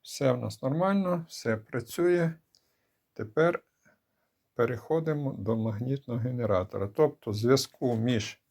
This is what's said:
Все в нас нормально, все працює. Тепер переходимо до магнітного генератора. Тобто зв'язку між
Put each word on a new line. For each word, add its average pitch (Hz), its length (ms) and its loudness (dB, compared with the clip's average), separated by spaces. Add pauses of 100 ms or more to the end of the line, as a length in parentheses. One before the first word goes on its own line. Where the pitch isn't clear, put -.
Все - 300 0
в 123 60 2
нас 113 240 -6
нормально, 175 680 0
все 113 280 -2
працює. 170 760 0 (800)
Тепер 151 500 0 (880)
переходимо 143 800 -2
до 113 240 -2
магнітного 117 640 -4
генератора. 104 680 -2
Тобто 135 460 0
зв'язку 120 600 2
між 113 560 -2